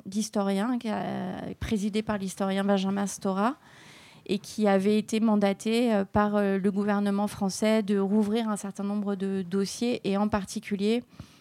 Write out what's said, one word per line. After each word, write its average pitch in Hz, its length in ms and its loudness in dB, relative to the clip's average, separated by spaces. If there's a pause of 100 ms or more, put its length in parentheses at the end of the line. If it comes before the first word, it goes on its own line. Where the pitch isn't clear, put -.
d'historiens 202 720 -2
qui 233 120 -6
a, 196 520 -6 (180)
présidée 214 440 -2
par 214 140 -2
l'historien 196 460 -2
Benjamin 196 440 2
Stora, 196 480 -2 (720)
et 202 80 0
qui - 300 -2
avait 196 320 4
été 220 200 0
mandaté, 220 720 2
euh, 196 140 2
par, 208 300 2
euh, 196 240 2
le 196 120 2
gouvernement 202 560 0
français 214 540 0
de 202 160 0
rouvrir 214 500 2
un 214 100 -2
certain 196 260 -8
nombre 202 320 -2
de 196 260 -2
dossiers, 196 640 -2
et 196 100 2
en 208 100 2
particulier, 208 760 -2 (380)